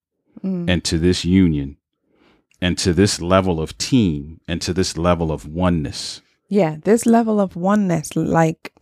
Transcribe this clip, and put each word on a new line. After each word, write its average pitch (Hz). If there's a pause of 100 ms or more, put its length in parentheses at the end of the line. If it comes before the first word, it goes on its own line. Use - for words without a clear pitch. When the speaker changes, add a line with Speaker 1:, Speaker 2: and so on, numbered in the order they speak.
(420)
Speaker 1:
Mm. 180
Speaker 2:
and 87
to 85
this 90
union 82 (800)
and 90
to 92
this 95
level 92
of -
team 82
and 82
to 90
this 90
level 82
of 76
oneness. 82 (280)
Speaker 1:
Yeah, 175
this 226
level 226
of 190
oneness, 180
like, 160